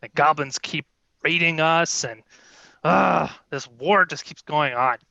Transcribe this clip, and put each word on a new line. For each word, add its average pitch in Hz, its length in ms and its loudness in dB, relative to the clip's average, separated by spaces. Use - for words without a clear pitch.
The 117 60 -18
goblins 147 500 0
keep - 280 -8
raiding 165 380 0
us, 165 440 2
and, 113 180 -10
uh, 175 440 2
this 139 180 -10
war 160 380 2
just 156 180 -10
keeps - 180 -18
going 151 320 -2
on. 120 240 0